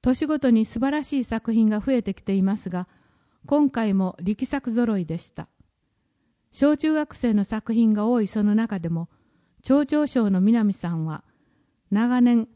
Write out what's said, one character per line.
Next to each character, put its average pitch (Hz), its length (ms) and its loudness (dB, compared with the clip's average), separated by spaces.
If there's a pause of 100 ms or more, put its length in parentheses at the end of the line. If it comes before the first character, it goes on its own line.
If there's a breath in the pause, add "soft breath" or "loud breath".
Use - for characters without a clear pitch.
年 254 240 0
ご 294 140 -2
と 262 100 2
に 220 160 4
素 - 140 -10
晴 269 120 0
ら 302 120 -2
し 277 160 -4
い 240 40 -2
作 226 300 -4
品 220 160 4
が 208 100 0
増 262 140 -2
え 240 80 2
て 196 140 -6
き - 80 -20
て 196 100 -2
い 190 80 2
ま 190 160 0
す - 120 -10
が、 180 180 -6 (580)
今 285 240 2
回 220 240 -2
も 190 280 0
力 208 240 -4
作 277 260 -6
揃 226 260 0
い 175 80 -4
で 165 140 -8
し - 100 -20
た。 - 180 -16 (1040)
小 294 240 2
中 311 180 -2
学 302 220 -4
生 233 180 -2
の 202 120 2
作 220 280 -6
品 226 200 4
が 208 120 -2
多 240 160 0
い 202 60 -2
そ 208 160 -4
の 208 120 2
中 220 240 -2
で 165 100 -6
も、 165 200 -6 (540)
町 285 220 2
長 302 200 0
賞 226 240 0
の 185 120 2
南 214 320 2
さ 170 180 -8
ん 160 140 -4
は、 156 180 -10 (680)
長 240 300 2
年 240 340 4